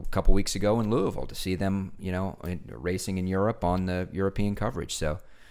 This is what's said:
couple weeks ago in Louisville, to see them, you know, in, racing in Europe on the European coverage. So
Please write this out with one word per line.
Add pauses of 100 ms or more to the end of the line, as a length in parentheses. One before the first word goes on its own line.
(120)
couple
weeks
ago
in
Louisville,
to
see
them,
you
know,
in,
racing
in
Europe
on
the
European
coverage.
So (340)